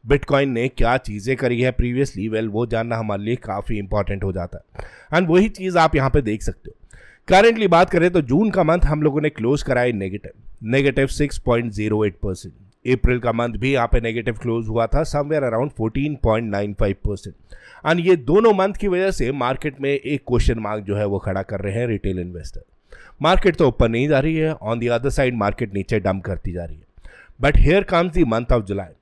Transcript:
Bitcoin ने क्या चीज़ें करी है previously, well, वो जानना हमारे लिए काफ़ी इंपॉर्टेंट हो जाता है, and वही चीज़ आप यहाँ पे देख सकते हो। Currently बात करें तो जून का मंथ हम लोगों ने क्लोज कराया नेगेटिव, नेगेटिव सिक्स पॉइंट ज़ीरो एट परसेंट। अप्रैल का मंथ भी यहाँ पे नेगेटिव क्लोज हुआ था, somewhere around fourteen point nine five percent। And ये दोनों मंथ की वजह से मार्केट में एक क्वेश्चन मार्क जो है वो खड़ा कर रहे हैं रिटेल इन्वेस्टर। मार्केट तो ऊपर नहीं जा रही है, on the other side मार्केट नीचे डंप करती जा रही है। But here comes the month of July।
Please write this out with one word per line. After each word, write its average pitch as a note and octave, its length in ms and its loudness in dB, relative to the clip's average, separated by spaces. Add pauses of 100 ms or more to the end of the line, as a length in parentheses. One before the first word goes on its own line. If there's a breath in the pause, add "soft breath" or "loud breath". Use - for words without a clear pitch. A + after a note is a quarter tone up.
Bitcoin C#3 440 0
ने B2 200 -2
क्या B2 300 2
चीज़ें G#2+ 400 -4
करी B2 240 0
है B2+ 160 2
previously, A#2+ 560 -2
well, A2+ 140 -2
वो A2 180 -2
जानना A2+ 320 -4
हमारे G#2 260 -4
लिए A2+ 120 -2
काफ़ी G#2 420 -6
इंपॉर्टेंट G2 460 -4
हो G2 100 -2
जाता F2 240 -8
है, - 280 -16 (280 loud breath)
and E3+ 160 2
वही F#3 200 4
चीज़ F#3 280 -4
आप D#3+ 180 4
यहाँ C3+ 140 2
पे D3 120 2
देख G#2+ 200 -4
सकते - 300 -8
हो। - 40 -20 (520 soft breath)
Currently G#3+ 420 6
बात F3 200 6
करें F3 220 4
तो F3 100 2
जून D3 300 2
का F#3 120 2
मंथ E3 220 4
हम D3+ 180 0
लोगों D3 180 2
ने - 80 0
क्लोज B2 340 -2
कराया B2 300 0
नेगेटिव, F#2+ 380 -8 (320)
नेगेटिव C3+ 440 2
सिक्स C#3+ 300 -4
पॉइंट A#2+ 360 0
ज़ीरो G#2+ 320 0
एट G2 180 -2
परसेंट। F#2+ 300 -8 (400)
अप्रैल B2 260 2
का A#2+ 120 0
मंथ A#2 220 -2
भी B2 200 -2
यहाँ A#2 140 2
पे B2 140 4
नेगेटिव A2+ 400 -4
क्लोज A#2 260 -2
हुआ A2+ 200 0
था, D3+ 160 0
somewhere D3 480 -2
around B2 300 -4
fourteen C#3 360 -4 (100)
point A2+ 280 0
nine G#2 280 -4
five G2 140 0 (120)
percent। - 480 -12 (280 loud breath)
And E3 200 0
ये F#3 100 6
दोनों F#3 380 4
मंथ G3 200 0
की - 140 -4
वजह F#3 240 0
से B2+ 200 -2
मार्केट C3+ 500 -4
में C#3 80 -2
एक C#3 380 -4
क्वेश्चन A#2+ 320 2
मार्क G#2+ 260 -6
जो G2+ 100 -2
है G#2 100 0
वो G2 140 -2
खड़ा G2 220 -4
कर G2 200 -8
रहे G2 120 -4
हैं A#2+ 140 -2
रिटेल G2 320 -4
इन्वेस्टर। F2 440 -12 (580 loud breath)
मार्केट D4+ 340 4
तो D#3+ 120 4
ऊपर B2 220 2
नहीं A#2+ 180 0
जा D3 120 4
रही D#3+ 160 0
है, D#3 200 -2
on A#2 280 -6
the A#2 160 0
other B2 200 -2
side B2+ 140 2
मार्केट G#2 400 -2
नीचे G2+ 260 -2
डंप F#2+ 260 -2
करती F#2+ 260 -6
जा E2+ 140 -8
रही D#2 120 -12
है। - 80 -20 (560 soft breath)
But D3 200 4
here F3+ 280 6
comes F3 240 0
the E3+ 120 2
month A#2 260 -2
of A2+ 160 2
July। G2 200 -6 (140)